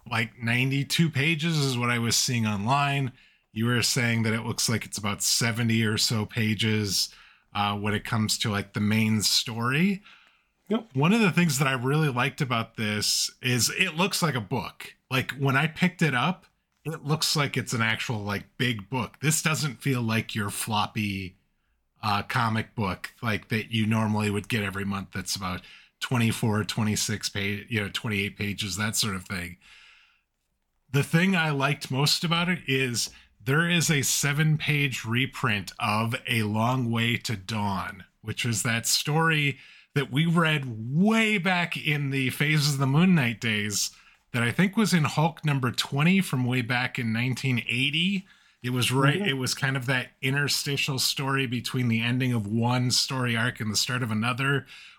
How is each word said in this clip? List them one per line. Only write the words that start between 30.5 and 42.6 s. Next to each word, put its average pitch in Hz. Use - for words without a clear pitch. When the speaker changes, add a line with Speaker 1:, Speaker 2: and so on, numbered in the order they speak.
Speaker 1:
The 139
thing 185
I 160
liked 139
most 143
about 170
it 175
is 131
there 156
is 170
a 143
seven-page 147
reprint 113
of 110
A 117
Long 117
Way 117
to -
Dawn, 95
which 110
is 117
that 113
story 151
that 135
we 147
read 160
way 214
back 175
in 147
the 135
Phases 147